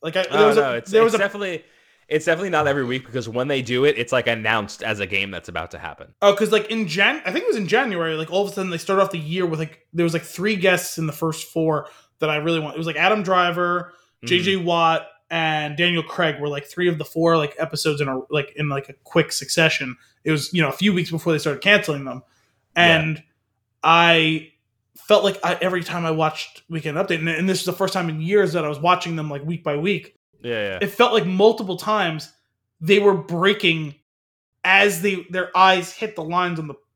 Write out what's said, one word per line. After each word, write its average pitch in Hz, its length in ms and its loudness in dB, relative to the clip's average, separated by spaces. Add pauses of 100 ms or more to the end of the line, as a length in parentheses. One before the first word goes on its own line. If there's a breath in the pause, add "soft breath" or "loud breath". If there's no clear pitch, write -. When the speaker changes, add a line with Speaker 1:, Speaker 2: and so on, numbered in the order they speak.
Speaker 1:
Like, 160 120 -6
I, 185 80 2
there 170 100 -6
Speaker 2:
Oh, - 140 8
Speaker 1:
was 147 100 4
a, 147 40 6
Speaker 2:
no, 131 140 0
it's, 120 160 -6
Speaker 1:
there 220 100 6
Speaker 2:
it's 226 120 6
Speaker 1:
was - 20 -
a - 20 2
Speaker 2:
definitely, 196 480 -4 (420 soft breath)
it's 156 180 0
definitely 175 260 0
not 151 160 2
every 139 180 0
week 123 220 -4
because 117 200 -6
when 123 200 -2
they 135 160 0
do 123 220 0
it, 147 120 4
it's, 117 140 -4
like, 123 160 0
announced 110 560 -2
as 107 160 -4
a 98 80 -2
game 98 240 -4
that's 87 180 -12
about 82 220 -8
to 85 80 -14
happen. - 420 -16
Speaker 1:
Oh, 202 140 6
'cause, 214 160 0
like, 214 180 0
in 220 180 -4
Jan-, 202 380 0
I 185 60 -4
think 330 140 -4
it - 20 -2
was 381 100 0
in 196 100 -2
January, 180 480 0
like, 156 160 -6
all 196 140 0
of 185 60 -8
a - 20 -16
sudden 190 160 -6
they 170 80 -4
start 196 220 0
off 190 100 2
the 175 80 -6
year 170 300 -4
with, 160 100 -4
like, 156 360 -10
there 170 100 0
was, 170 100 2
like, 165 80 -2
three 208 340 -4
guests 180 440 0
in 160 80 -2
the 147 60 -4
first 160 380 -4
four 160 360 0 (320 loud breath)
that 156 100 0
I 151 60 0
really 160 240 0
want. 151 160 -6
It - 20 -10
was, 165 100 -6
like, 151 100 -4
Adam 196 260 2
Driver, 175 720 0 (240 soft breath)
Speaker 2:
Mm-hmm. 117 100 -14
Speaker 1:
J 175 140 2
J 196 160 0
Watt, 165 500 2 (240)
and 156 440 -2
Daniel 175 280 0
Craig 156 360 -2
were, 147 100 -4
like, 143 180 -8
three 180 200 -2
of 165 120 0
the 151 60 -8
four, 165 300 2
like, 147 220 0
episodes 156 420 -2
in 143 80 -2
a, 131 120 -2 (100)
like, 147 260 -2
in, 147 140 -4
like, 139 200 -6
a 139 40 -20 (120)
quick 160 260 2
succession. 156 640 -2 (260 soft breath)
It 156 80 -2
was, 151 220 -2
you 175 80 2
know, 143 80 2
a 131 40 -4
few 202 200 0
weeks 175 160 -2
before 165 240 -2
they 151 60 0
started 143 240 -4
canceling 185 420 2
them. 131 160 -10 (540)
Speaker 2:
Yeah. 165 240 6
Speaker 1:
And 156 240 -4 (600)
I 165 680 4 (460)
felt - 260 4
like 196 200 0
I, 175 180 -2
every 180 220 -2
time 175 220 -6
I 160 60 0
watched 156 580 -4
Weekend 156 280 -6
Update, 180 220 -2
and, 165 100 -2
and 165 180 -2
this 185 120 0
is - 60 -8
the 180 80 -4
first 190 200 -2
time 175 160 -2
in 156 120 -6
years 180 320 2
that 165 120 -2
I 147 40 -4
was 147 100 -6
watching 175 360 0
them, 156 140 -6
like, 143 160 -8
week 170 180 -6
by 147 140 -2
week, 170 380 -4 (260)
Speaker 2:
Yeah, 120 100 -8 (220)
yeah. 92 80 -8
Speaker 1:
it 202 60 0
felt 240 260 2
like 202 120 2
multiple 190 520 2
times 180 540 -4 (500)
they 190 180 4
were 202 160 6
breaking 170 800 0 (680)
as 190 380 4
they, 190 280 -2
their 180 260 -4
eyes 185 380 4
hit 214 220 -8
the 165 80 -8
lines 170 360 -2
on 156 80 -8
the 139 80 -12 (200)